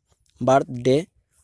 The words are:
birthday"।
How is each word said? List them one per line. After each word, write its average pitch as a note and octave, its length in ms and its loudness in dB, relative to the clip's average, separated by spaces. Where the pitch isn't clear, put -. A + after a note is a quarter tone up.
birthday"। C3 600 0